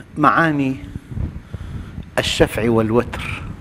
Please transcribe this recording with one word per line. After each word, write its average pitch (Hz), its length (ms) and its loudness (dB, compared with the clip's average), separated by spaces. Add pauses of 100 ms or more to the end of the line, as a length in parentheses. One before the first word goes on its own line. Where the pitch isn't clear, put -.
(180)
معاني 143 580 4 (1400)
الشفع 120 500 2
والوتر 113 760 2 (180)